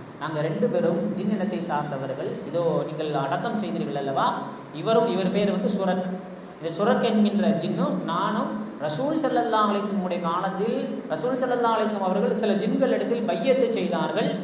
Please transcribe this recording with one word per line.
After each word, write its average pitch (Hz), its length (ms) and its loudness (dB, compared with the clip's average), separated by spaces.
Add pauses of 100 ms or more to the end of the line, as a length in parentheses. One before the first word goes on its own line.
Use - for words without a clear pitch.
(200)
நாங்க 151 220 -4
ரெண்டு 151 260 0
பேரும் 175 320 2 (140)
ஜின் 208 180 -2
இனத்தை 180 300 0
சார்ந்தவர்கள், 143 680 -4 (180)
இதோ 156 380 0
நீங்கள் 151 360 -2
அடக்கம் 180 360 -2
செய்தீர்கள் 160 380 -2
அல்லவா, 143 320 0 (460)
இவரும், 208 340 4
இவர் 185 240 2
பேர் 196 200 2
வந்து 185 180 0
சுரக், 185 380 0 (480)
இந்த 156 220 -6
சுரக் 202 260 4
என்கின்ற 214 440 4
ஜின்னும் - 480 0 (100)
நானும் 208 460 -2 (300)
ரசூல் 165 420 -2
ஸல்லல்லாஹு 214 460 2
அலைஹி 202 140 2
வஸல்லம் 196 200 0
உடைய 175 180 -2
காலத்தில் 185 560 0 (320)
ரசூல் 254 320 0
ஸல்லல்லாஹு 240 340 2
அலைஹி 214 120 2
வஸல்லம் 196 200 0
அவர்கள் 196 280 2
சில 208 180 2
ஜின்கள் - 400 2
இடத்தில் - 340 0
பையத்து 247 400 2
செய்தார்கள், 180 640 0 (140)